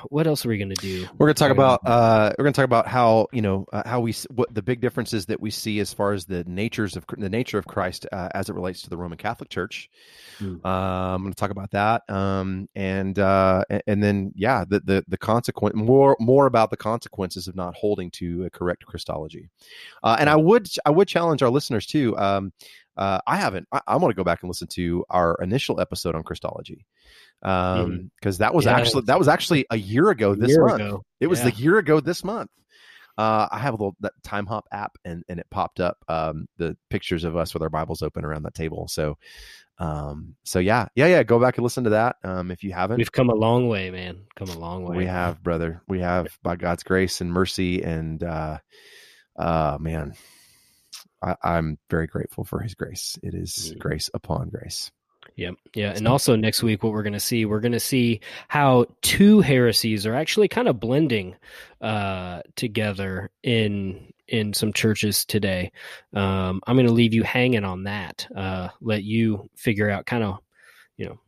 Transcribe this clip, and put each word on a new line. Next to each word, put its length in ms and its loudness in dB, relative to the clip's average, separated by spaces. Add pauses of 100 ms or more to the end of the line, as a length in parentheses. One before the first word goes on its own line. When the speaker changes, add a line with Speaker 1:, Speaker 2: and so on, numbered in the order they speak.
Speaker 1:
what 240 0
else 180 -2
are 20 0
we 80 0
gonna 200 -6
do? 320 -6 (100)
Speaker 2:
We're 80 6
gonna 80 6
talk 140 4
Speaker 1:
Talk 80 4
Speaker 2:
about, 260 6
Speaker 1:
about 480 6
Speaker 2:
uh, 80 -4
we're 60 0
gonna 80 4
talk 140 2
about 200 4
how, 460 6
you 100 0
know, 300 0
uh, 120 -4
how 160 -4
we 120 -2
s-, 180 -10
what 240 -2
the 80 -4
big 180 -2
differences 460 -2
that 140 -4
we 100 -6
see 300 -4
as 120 -4
far 200 0
as 140 -6
the 180 -6
natures 500 -4
of 140 -12
Chr-, 100 -8
the 120 -6
nature 280 -4
of 80 -4
Christ, 460 -6
uh, 220 -8
as 160 -4
it 40 -10
relates 280 -6
to 80 -20
the 60 -8
Roman 220 -10
Catholic 320 -8
Church. 400 -8 (480)
Speaker 1:
Hmm. 260 -8
Speaker 2:
Uh, 40 -4 (480)
I'm 80 -6
gonna 100 -6
talk 160 -4
about 220 -10
that, 360 0
um, 680 -2
and, 420 -2
uh, 500 4
a-, 120 -2 (100)
and 100 2
then, 360 2
yeah, 320 0
the, 100 2
the, 300 0
the 100 -4
consequent-, 560 0
more, 460 6
more 260 6
about 240 4
the 60 -4
consequences 720 -6
of 80 -14
not 180 -6
holding 380 -4
to 320 -6
a 60 -8
correct 360 -4
Christology. 640 -10 (560)
Uh, 160 4
and 100 4
I 60 6
would, 320 6 (180)
I 40 6
would 180 6
challenge 340 0
our 80 4
listeners 360 0
too. 300 0
Um, 360 0 (440)
uh, 300 0
I 120 0
haven't. 340 -4
I, 160 -4
I 80 2
wanna 180 2
go 80 -2
back 200 0
and 80 -8
listen 180 -10
to 420 -2
our 320 4
initial 380 -2
episode 340 -4
on 80 -6
Christology. 640 -12 (580)
Um, 60 -2
Speaker 1:
Mm-hmm. 560 0 (160)
Speaker 2:
'cause 160 -2
that 160 2
was 120 4
Speaker 1:
Yeah. 100 6
Speaker 2:
actually, 300 2
that 120 4
was 80 4
actually 420 2
a 80 -2
year 340 2
ago 200 2
Speaker 1:
A 60 2
Speaker 2:
this 140 2
Speaker 1:
year 140 8
Speaker 2:
month. 160 4
Speaker 1:
ago. 220 -6 (160)
Speaker 2:
It 80 2
was 140 2
Speaker 1:
Yeah. 100 4
Speaker 2:
the 60 -4
year 220 4
ago 200 4
this 240 -2
month. 280 -6 (680)
Uh, 320 2
I 80 -6
have 160 -2
a 20 -4
little, 220 -4
that 140 -6 (100)
Time 240 -6
Hop 240 -8
app, 340 -8
and, 240 -10
and 120 -8
it 100 -14
popped 300 -4
up, 260 -2
um, 400 -4 (120)
the 180 -4 (120)
pictures 360 -4
of 120 -4
us 160 -2
with 120 -4
our 40 -4
Bibles 320 -6
open 240 -6
around 200 -6
that 100 -12
table. 320 -8
So, 320 -4 (600)
um, 680 -8
so 160 -2
yeah, 340 0
yeah, 140 4
yeah. 160 4
Go 160 4
back 180 2
and 60 0
listen 180 -2
to 80 2
that, 320 2
um, 300 -6
if 100 -12
you 100 -8
haven't. 260 -2
Speaker 1:
We've 120 -2
come 200 2
a 40 2
long 320 2
way, 240 -4
man. 300 -12 (160)
Come 140 -10
a 80 -12
long 260 -10
way. 140 -6
Speaker 2:
We 80 -2
have, 360 -4
brother. 460 -4
We 100 -4
have, 460 -2
by 100 -2
God's 300 -4
grace 360 0
and 120 -4
mercy, 500 0
and, 400 -6
uh, 360 -6 (800)
uh, 440 0
man, 340 -6 (1080)
I, 200 -2
I'm 360 0 (120)
very 160 0
grateful 380 -8
for 160 -6
his 160 -8
grace. 460 -10
It 120 -8
is 400 -10
Speaker 1:
Mm. 60 -16
Speaker 2:
grace 340 -4
upon 360 -6
grace. 400 -10 (460)
Speaker 1:
Yep. 180 -8 (200)
Yeah. 160 -2
And 100 -6
Speaker 2:
So 100 -2
Speaker 1:
also 260 4
next 280 0
week, 180 0
what 100 0
we're 120 -4
gonna 160 -4
see, 240 -2
we're 160 -2
gonna 200 0
see 400 0 (280)
how 380 4 (160)
two 380 8
heresies 640 2
are 100 0
actually 340 2
kind 200 0
of 120 0
blending, 560 0 (440)
uh, 600 -4 (140)
together 760 -4 (120)
in, 680 -2 (140)
in 260 -2
some 200 -2
churches 520 0
today. 460 -2 (420)
Um, 540 -2
I'm 100 2
gonna 160 6
leave 220 4
you 80 4
hanging 420 0
on 200 -6
that. 500 -8
Uh, 340 -6 (120)
let 240 -2
you 520 0
figure 320 0
out 180 -4
kinda, 320 -2 (580)
you 100 -10
know 220 -18